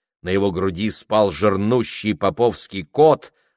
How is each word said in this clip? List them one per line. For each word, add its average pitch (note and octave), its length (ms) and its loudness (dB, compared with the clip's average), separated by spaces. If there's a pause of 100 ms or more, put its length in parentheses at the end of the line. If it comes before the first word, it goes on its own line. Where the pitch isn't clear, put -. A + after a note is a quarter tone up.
(220)
На F2 80 -8
его G2 220 0
груди F#2+ 380 -2
спал G#2+ 420 0
жирнущий G#2 840 -2
поповский G2 680 -2
кот, - 500 2 (240)